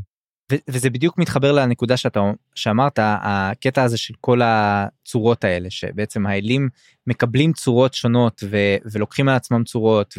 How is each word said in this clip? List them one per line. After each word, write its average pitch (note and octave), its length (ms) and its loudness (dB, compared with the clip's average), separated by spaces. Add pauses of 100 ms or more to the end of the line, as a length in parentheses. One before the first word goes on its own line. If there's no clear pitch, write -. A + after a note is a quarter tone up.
(520)
ו-, C#3 40 2 (140)
וזה B2+ 200 -2
בדיוק B2 280 0
מתחבר C#3+ 340 2
לנקודה B2 460 2
שאתה, A#2 220 -2 (360)
שאמרת, A#2 460 0
הקטע G#2 840 -2
הזה A#2 140 0
של - 240 -10
כל B2 220 2
הצורות G#2+ 1000 0
האלה, F#2 260 -2
שבעצם G2+ 560 -6
האלים A2 440 -2 (380)
מקבלים C3 460 0
צורות B2+ 400 2
שונות, A#2+ 560 0
ו-, G2+ 260 2 (160)
ולוקחים G#2+ 380 -2
על C3 60 2
עצמם A#2+ 280 -2
צורות, A2 560 0